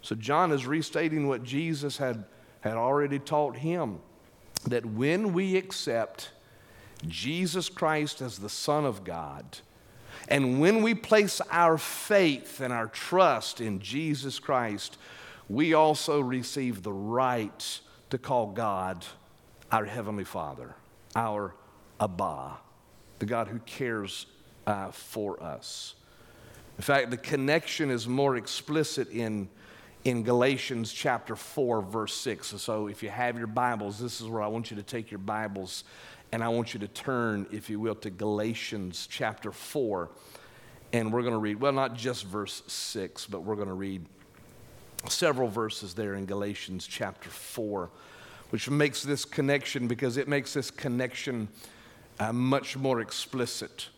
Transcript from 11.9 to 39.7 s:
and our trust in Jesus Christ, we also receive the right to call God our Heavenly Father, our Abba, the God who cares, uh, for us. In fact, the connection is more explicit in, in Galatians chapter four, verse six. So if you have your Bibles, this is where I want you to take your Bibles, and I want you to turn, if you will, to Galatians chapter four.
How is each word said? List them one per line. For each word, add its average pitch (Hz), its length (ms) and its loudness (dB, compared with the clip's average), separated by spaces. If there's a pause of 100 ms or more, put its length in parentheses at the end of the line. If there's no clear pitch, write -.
and 127 100 0
our 117 160 0
trust 147 760 4
in 107 180 0
Jesus 135 600 -2
Christ, 117 580 0 (520)
we 151 240 4
also 151 480 6
receive 123 600 -2
the 101 120 -4
right 113 840 0 (300)
to 135 80 -2
call 120 300 0
God 95 580 -2 (680)
our 110 120 4
Heavenly 104 400 -4
Father, 71 500 -8 (420)
our 104 380 0 (460)
Abba, 90 540 0 (680)
the 113 60 -2
God 113 240 0
who 113 100 -8
cares, 110 680 -4 (380)
uh, 101 260 -2
for - 520 -6
us. - 520 -10 (840)
In - 60 -8
fact, 135 280 4
the 123 60 -4
connection 147 720 0
is 117 180 0
more 135 300 4
explicit 147 720 -2
in, 107 400 -2 (560)
in 120 180 2
Galatians 123 680 2
chapter 120 420 0
four, 117 460 0
verse 101 320 -2
six. - 340 -4 (140)
So 107 260 -2
if 101 160 -10
you 107 60 -6
have 120 280 -2
your 113 100 -4
Bibles, 107 520 0
this 120 220 -6
is 113 60 -8
where 113 140 -2
I 104 60 2
want 113 240 -4
you 110 60 -8
to 101 60 -8
take 113 280 -8
your 101 80 -8
Bibles, 101 640 -4 (480)
and 117 120 0
I 117 40 2
want 117 260 0
you 113 60 -6
to 101 80 -4
turn, 113 640 0
if 104 180 -8
you 107 100 -2
will, 110 160 0
to 107 140 -8
Galatians 104 1040 -2
chapter 107 400 -4
four. 101 580 -2 (840)